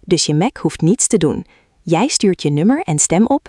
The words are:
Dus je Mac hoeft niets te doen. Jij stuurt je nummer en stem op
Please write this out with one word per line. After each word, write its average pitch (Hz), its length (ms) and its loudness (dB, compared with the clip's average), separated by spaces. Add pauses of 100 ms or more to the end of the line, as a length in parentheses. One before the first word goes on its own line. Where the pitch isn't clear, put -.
Dus - 240 0
je 151 100 0
Mac 185 220 0
hoeft - 240 -6
niets 170 260 2
te 226 100 2
doen. 156 280 -2 (360)
Jij 170 260 0
stuurt 196 340 -2
je 151 80 -2
nummer 185 340 2
en 151 160 -4
stem 180 260 2
op 285 240 -2